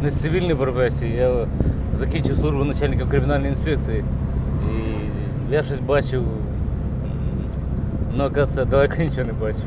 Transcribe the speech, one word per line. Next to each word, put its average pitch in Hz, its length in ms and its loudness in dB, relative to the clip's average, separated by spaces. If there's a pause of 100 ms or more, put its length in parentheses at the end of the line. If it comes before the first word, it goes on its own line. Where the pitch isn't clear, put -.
не 147 60 0
з 143 120 0
цивільної 165 340 2
професії, 127 600 0
я 127 160 4 (640)
закінчив 135 420 0
службу 143 260 2
начальника 139 420 0
кримінальної 139 440 2
інспекції. 135 540 0 (1500)
І 135 40 0
я 151 100 2
щось 135 160 -2
бачив, 135 440 0 (1900)
ну, 139 60 2
оказується, 135 420 2
далеко 139 380 4
нічого 135 240 -2
не 113 60 -4
бачив. 107 320 -2